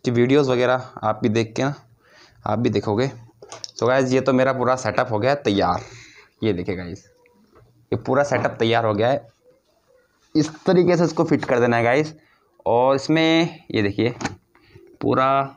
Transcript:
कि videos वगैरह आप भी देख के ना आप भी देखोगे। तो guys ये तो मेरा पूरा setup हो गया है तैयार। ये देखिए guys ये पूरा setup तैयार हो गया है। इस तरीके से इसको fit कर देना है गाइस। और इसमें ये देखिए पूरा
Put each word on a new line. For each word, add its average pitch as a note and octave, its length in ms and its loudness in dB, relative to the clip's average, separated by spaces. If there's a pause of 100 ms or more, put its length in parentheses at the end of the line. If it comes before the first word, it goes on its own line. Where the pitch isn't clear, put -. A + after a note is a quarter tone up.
कि F3 60 0
videos B2+ 400 2
वगैरह B2 380 0 (140)
आप G#2+ 200 -2
भी A#2+ 60 0
देख A2+ 260 -2
के B2+ 80 -2
ना C#3+ 100 -2 (720)
आप G#2+ 140 -2
भी A#2+ 100 0
देखोगे। G#2+ 380 -2 (720)
तो A#2 80 0
guys C3 260 2
ये C3 80 2
तो C3 120 0
मेरा B2+ 200 2
पूरा B2 240 0
setup A#2+ 340 -4
हो G#2+ 80 -2
गया B2+ 120 0
है C#3+ 120 -2
तैयार। F#2 380 0 (640)
ये G#2+ 100 0
देखिए F2+ 220 -6
guys F2+ 300 -12 (840)
ये - 60 -2
पूरा C3 280 0
setup B2 340 -2
तैयार A2+ 260 2
हो G#2+ 80 0
गया A2 160 0
है। - 180 -4 (1080)
इस D3+ 140 2 (160)
तरीके F3+ 320 4
से F3 60 2
इसको D#3+ 220 0
fit D3+ 200 0
कर B2 140 0
देना A#2+ 180 2
है A#2 60 0
गाइस। D3 300 2 (520)
और B2+ 300 4
इसमें D#3+ 640 2 (120)
ये A2 100 0
देखिए A2 320 0 (880)
पूरा B2 260 0 (300)